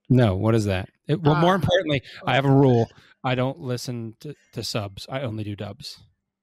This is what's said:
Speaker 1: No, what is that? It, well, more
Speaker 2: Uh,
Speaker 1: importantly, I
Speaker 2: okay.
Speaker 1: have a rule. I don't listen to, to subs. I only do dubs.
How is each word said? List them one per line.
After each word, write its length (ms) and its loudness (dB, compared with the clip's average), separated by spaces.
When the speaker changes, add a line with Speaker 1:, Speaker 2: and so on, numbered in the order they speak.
Speaker 1:
No, 280 4
what 180 2
is 120 2
that? 220 -2
It, 140 -2
well, 140 4
more 160 4
Speaker 2:
Uh, 40 2
Speaker 1:
importantly, 460 0
I 100 -18
Speaker 2:
okay. 40 2
Speaker 1:
have 100 2
a 60 4
rule. 380 6
I 100 -2
don't 260 -4
listen 600 -8
to, 140 -14
to 100 -8
subs. 480 -8
I 120 -6
only 220 -6
do 120 -8
dubs. 440 -14